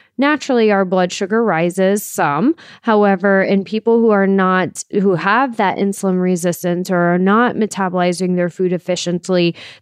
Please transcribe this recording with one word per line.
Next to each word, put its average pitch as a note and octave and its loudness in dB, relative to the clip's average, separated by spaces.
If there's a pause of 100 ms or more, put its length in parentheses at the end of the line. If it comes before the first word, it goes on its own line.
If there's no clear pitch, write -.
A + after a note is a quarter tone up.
(200)
Naturally, C4 2
our G3 2
blood F#3 0
sugar G#3+ -2
rises F#3+ 0
some. F3 0 (280)
However, G3 2
in F#3+ 0
people A3+ 0
who A3+ 4
are G3 2
not, F#3 0
who G3 2
have A3+ 0
that G3 0
insulin G3 -2
resistance F3+ -2
or F3+ 0 (160)
are F3 0
not G#3 2
metabolizing F3+ -2
their F3 0
food F#3 -2
efficiently, F3 -2 (260)